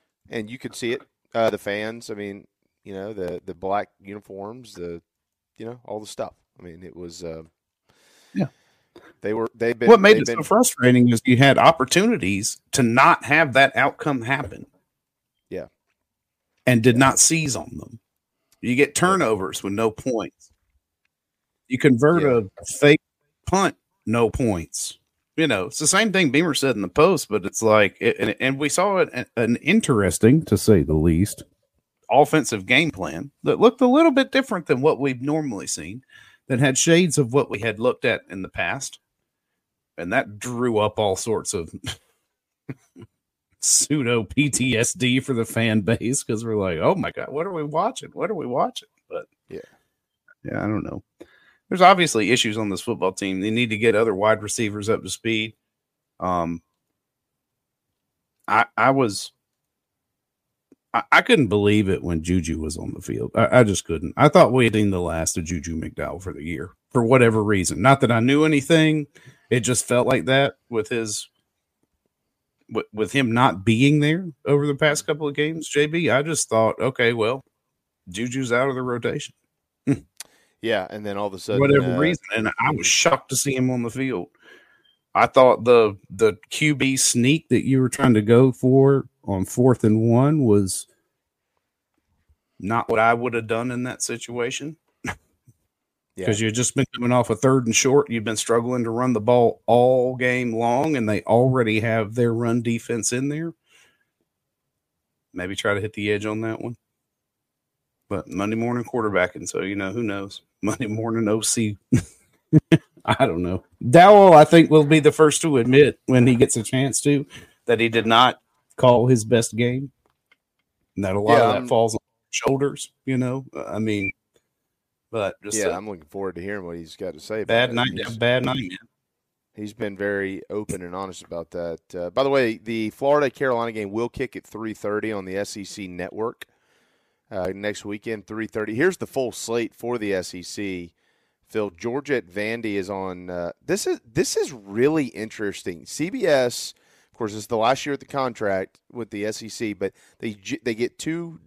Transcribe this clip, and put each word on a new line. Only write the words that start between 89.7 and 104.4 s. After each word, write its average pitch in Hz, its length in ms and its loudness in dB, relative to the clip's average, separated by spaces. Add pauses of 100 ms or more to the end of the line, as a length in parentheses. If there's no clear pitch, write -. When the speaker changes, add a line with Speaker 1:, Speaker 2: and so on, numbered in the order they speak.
Speaker 2:
and 110 240 2
one 139 340 2
was 104 420 2 (1700)
not 113 300 -4
what 110 100 0
I 117 140 4
would 117 220 -4
have 110 120 -6
done 117 240 -4
in 123 120 -6
that 123 200 -8
situation. 123 720 -8 (300)
<laughs> - 100 -8 (1040)
Speaker 1:
Yeah. 92 80 -8
Speaker 2:
'Cause 104 160 -2
you've 110 140 -2
just 120 200 -4
been 135 80 0 (100)
coming 120 200 -2
off 123 160 2
a 113 80 0
third 131 280 2
and 113 80 -2
short. 135 360 2
You've 113 160 -6
been 113 100 -6
struggling 120 480 -2
to 113 60 -6
run 123 240 -2
the 110 80 -2
ball 120 440 4
all 123 520 4
game 123 360 -2
long, 123 440 0
and 113 100 -2
they 104 140 -2
already 117 580 2
have 113 360 -2
their 120 180 0
run 117 280 -2
defense 117 520 -4
in 131 160 -4
there. 160 240 -8 (1800)